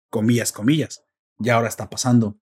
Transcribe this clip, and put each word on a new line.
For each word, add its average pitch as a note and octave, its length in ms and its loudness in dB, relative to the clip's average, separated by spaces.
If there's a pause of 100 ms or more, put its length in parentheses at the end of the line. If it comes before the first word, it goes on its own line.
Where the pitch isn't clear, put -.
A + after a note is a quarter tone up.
comillas, A2+ 420 0
comillas, B2+ 540 -2 (340)
y A2+ 100 -2
ahora A#2 180 2
está G#2+ 240 -8
pasando. A2+ 500 0